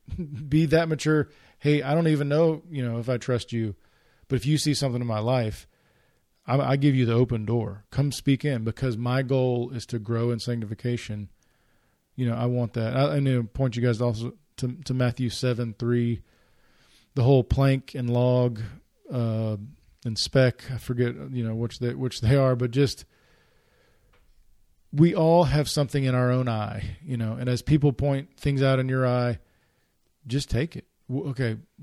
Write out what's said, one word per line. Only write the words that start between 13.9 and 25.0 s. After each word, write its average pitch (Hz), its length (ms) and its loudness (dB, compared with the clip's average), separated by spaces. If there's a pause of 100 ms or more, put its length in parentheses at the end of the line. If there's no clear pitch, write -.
also 120 320 -2 (240)
to, 123 180 -4 (100)
to 127 80 -4
Matthew 127 360 0
seven 120 500 -4
three, 120 420 0 (960)
the 127 80 2
whole 131 200 6
plank 135 520 0
and 123 140 -2
log, 123 500 2 (520)
uh, 113 440 -2 (500)
and 110 140 -6
speck. - 520 2
I 123 60 -8
forget, 120 380 -2 (160)
you 123 120 -4
know, 113 120 -4
which 117 240 -6
they, 123 160 -4
which 131 240 -6
they 120 160 4
are, 131 200 4
but 123 160 -2
just, 135 340 0 (1900)
we 165 240 6